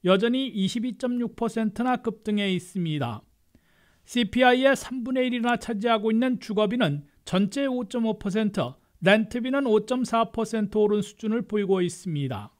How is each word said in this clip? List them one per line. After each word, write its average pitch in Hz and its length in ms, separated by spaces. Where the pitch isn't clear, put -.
여전히 233 420
이십이점육 240 880
퍼센트나 226 600
급등해 208 540
있습니다. 156 720
씨피아이의 247 720
삼분의 254 520
일이나 240 300
차지하고 220 540
있는 247 280
주거비는 202 640
전체 208 440
오점오 233 500
퍼센트, 208 440
렌트비는 240 640
오점사 226 580
퍼센트 220 520
오른 208 240
수준을 214 420
보이고 196 380
있습니다. 143 800